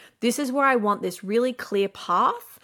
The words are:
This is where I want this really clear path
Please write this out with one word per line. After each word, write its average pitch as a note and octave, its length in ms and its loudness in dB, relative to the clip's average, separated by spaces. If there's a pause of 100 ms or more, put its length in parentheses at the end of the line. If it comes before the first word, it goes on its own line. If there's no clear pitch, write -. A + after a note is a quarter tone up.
(180)
This A#3+ 220 0
is C4+ 100 -2
where C#4 160 2
I C4+ 80 4
want G#3 280 0
this F#3 200 -6
really A#3 300 0
clear G3 360 -2
path A#3+ 760 -2